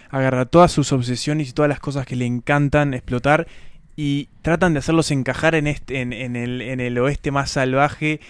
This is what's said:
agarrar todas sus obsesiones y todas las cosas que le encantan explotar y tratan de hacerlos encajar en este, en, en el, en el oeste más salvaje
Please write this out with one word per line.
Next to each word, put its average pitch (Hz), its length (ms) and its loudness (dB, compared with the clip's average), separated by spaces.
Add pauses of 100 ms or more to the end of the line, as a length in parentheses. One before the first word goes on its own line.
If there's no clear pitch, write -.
(100)
agarrar 131 360 0
todas 170 240 8
sus 147 220 0
obsesiones 131 560 -2
y 123 40 -14
todas 147 180 2
las 135 100 -4
cosas 135 260 -6
que 131 100 -6
le 123 100 -2
encantan 143 680 2
explotar 139 520 0 (500)
y 143 320 -2 (120)
tratan 165 320 2
de 147 60 2
hacerlos 160 320 2
encajar 143 440 0
en 151 120 2
este, 135 340 -4
en, 123 140 -6
en 123 200 -6
el, 123 280 -4
en 127 180 -6
el 123 160 -2
oeste 139 340 0
más 139 200 -2
salvaje 143 800 0